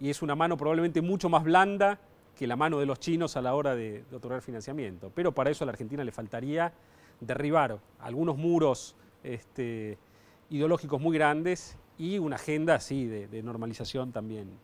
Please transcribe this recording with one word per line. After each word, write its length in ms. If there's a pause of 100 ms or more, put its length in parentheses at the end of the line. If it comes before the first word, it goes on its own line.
y 100
es 120
una 120
mano 220
probablemente 440
mucho 280
más 160
blanda 560 (360)
que 100
la 100
mano 240
de 60
los 120
chinos 380
a 60
la 120
hora 220
de, 340
de 60
otorgar 260
financiamiento. 720
Pero 180
para 180
eso 120
a 40
la 60
Argentina 300
le 80
faltaría 600 (480)
derribar 580 (220)
algunos 360
muros, 600 (260)
este, 760 (520)
ideológicos 500
muy 160
grandes 600 (220)
y 200
una 180
agenda 380
así 320
de, 220
de 140
normalización 680
también 400 (140)